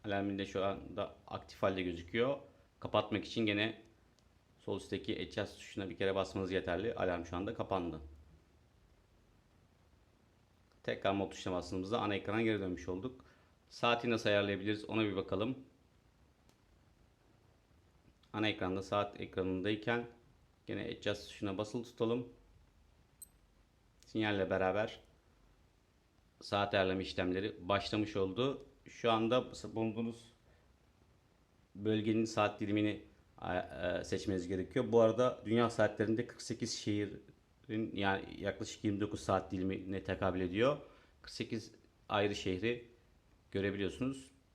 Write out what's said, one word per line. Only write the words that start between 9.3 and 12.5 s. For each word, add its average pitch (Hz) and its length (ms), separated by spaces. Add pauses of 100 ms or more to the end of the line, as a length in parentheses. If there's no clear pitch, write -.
Tekrar 110 300
mod 98 180
tuşuna - 240
bastığımızda 92 460
ana 104 140
ekrana 104 280
geri 110 180